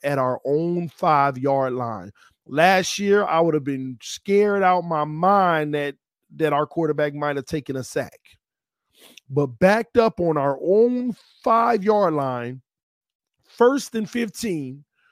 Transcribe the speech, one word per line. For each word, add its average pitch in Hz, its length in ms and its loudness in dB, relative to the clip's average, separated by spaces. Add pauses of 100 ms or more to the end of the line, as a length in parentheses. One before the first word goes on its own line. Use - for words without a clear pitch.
at 143 120 -2
our 127 280 -2
own 165 440 -2
five-yard 139 840 0
line. 113 400 -8 (340)
Last 180 540 2
year, 202 240 2
I 165 160 0
would 165 140 2
have 143 100 -2
been 131 360 -8
scared 202 640 0
out 180 220 2
my 160 180 -2
mind 160 720 2
that, 143 220 -4 (400)
that 151 160 0
our 147 140 2
quarterback 147 480 -2
might 147 200 -4
have 139 120 -6
taken 143 280 -8
a 131 80 -6
sack. - 380 -8 (1080)
But 135 300 -2
backed 220 400 2
up 226 220 2
on 160 160 0
our 139 260 0
own 240 540 2 (260)
five-yard 214 720 2
line, 127 480 -4 (800)
first 247 540 0
and 214 120 -4
fifteen, 165 760 -6 (280)